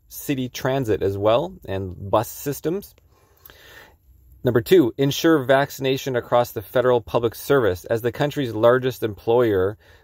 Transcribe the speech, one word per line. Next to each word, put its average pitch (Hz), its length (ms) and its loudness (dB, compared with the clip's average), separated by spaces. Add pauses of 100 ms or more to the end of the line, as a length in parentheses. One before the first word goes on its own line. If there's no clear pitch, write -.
city 131 400 -6
transit 131 540 -2
as 98 160 -2
well 120 360 0 (120)
and 95 440 -8
bus 110 180 0
systems. 160 640 -8 (1500)
Number 120 160 2
two, 147 360 4
ensure 139 460 2
vaccination 135 720 0
across 120 380 0
the 110 100 -8
federal 123 380 2
public 117 340 -2
service. 110 500 0
As 113 180 -4
the 117 100 -2
country's 143 420 -4
largest 123 480 2
employer, 110 760 0 (260)